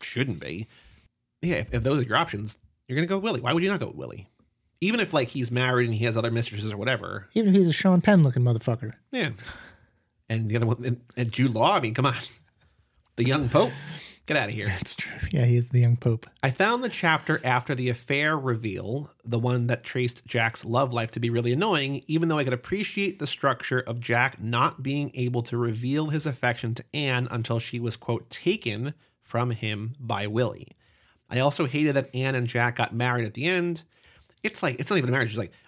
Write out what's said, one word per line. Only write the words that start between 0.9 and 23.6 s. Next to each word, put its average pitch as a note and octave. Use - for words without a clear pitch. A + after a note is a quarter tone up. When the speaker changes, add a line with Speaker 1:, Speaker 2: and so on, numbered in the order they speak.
Speaker 1:
Yeah, E3+
if, -
if A#2
those C3+
are -
your A2+
options, G#2+
you're B2+
gonna E3
go F#3+
with F#3+
Willie. G3+
Why B2
would E3+
you F#3+
not G3+
go -
with -
Willie? C#2
Even A3
if, F#3+
like, C3
he's B2
married B2
and A2+
he G#2+
has A2+
other A2+
mistresses G#2+
or G#2
whatever. G2+
Speaker 2:
Even A3
if F#3
he's F#3+
a D#3
Sean F#3
Penn G3
looking B2+
motherfucker. A#2
Speaker 1:
Yeah. B3
And A2+
the A2
other A#2
one, A2+
and, A#2+
and A#2+
Jude C3
Law, C#3
I E3+
mean, A2+
come C3
on. B2
The A#2
young C3+
pope. E3+
Get D3+
outta G#2+
here. G#2+
Speaker 2:
That's -
true. -
Yeah, C3
he A#2+
is A#2+
the B2
young A#2+
pope. A#2
Speaker 1:
"I C3
found A3+
the A#3+
chapter D#3+
after B2+
the B2
affair C#3+
reveal, A2+
the A#2
one A#2+
that A#2+
traced -
Jack's A2+
love B2
life, A2+
to -
be A#2
really A#2
annoying, C#3+
even D#3+
though D#3
I C#3+
could B2+
appreciate G3
the C#3
structure B2+